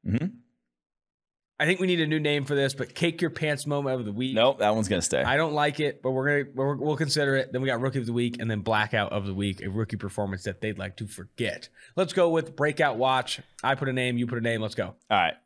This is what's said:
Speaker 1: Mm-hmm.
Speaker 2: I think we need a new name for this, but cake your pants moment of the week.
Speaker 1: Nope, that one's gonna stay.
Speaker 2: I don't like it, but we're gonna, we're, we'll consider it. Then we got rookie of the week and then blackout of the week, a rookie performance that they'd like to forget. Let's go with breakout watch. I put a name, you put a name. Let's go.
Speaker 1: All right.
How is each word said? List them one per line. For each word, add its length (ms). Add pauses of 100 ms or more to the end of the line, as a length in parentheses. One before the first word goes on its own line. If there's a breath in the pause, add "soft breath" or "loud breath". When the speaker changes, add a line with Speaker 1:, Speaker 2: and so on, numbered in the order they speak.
Speaker 1:
Mm-hmm. 300 (1200)
Speaker 2:
I 60
think 140
we 80
need 120
a 60
new 140
name 240
for 100
this, 200
but 200
cake 260
your 100
pants 360
moment 320
of 80
the 60
week. 220
Speaker 1:
Nope, 260
that 160
one's 120
gonna 140
stay. 200
Speaker 2:
I 140
don't 180
like 260
it, 220
but 100
we're 320
gonna, 100
we're, 220
we'll 200
consider 400
it. 160
Then 100
we 40
got 140
rookie 180
of 80
the 60
week 280
and 100
then 100
blackout 520
of 140
the 80
week, 260
a 80
rookie 280
performance 480
that 160
they'd 180
like 200
to 100
forget. 600 (280 loud breath)
Let's 160
go 180
with 240
breakout 420
watch. 440 (240)
I 100
put 140
a 40
name, 260
you 100
put 100
a 40
name. 180
Let's 160
go. 100
Speaker 1:
All 100 (140)
right. 240 (120)